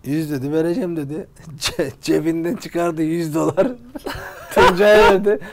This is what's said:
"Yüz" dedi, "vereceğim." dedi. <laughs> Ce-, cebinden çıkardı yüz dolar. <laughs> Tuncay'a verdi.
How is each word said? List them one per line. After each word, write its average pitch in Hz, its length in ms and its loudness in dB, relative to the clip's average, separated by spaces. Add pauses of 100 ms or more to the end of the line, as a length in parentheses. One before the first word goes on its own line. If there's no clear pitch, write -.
"Yüz" 151 260 -4
dedi, 143 220 -4
"vereceğim." 170 440 -2
dedi. 151 300 -8 (160)
<laughs> 156 180 -18
Ce-, - 300 -4 (120)
cebinden 160 540 -2
çıkardı 165 460 -4
yüz 160 320 -4
dolar. 190 340 0 (440)
<laughs> - 420 -14
Tuncay'a 208 580 6
verdi. 202 260 2 (140)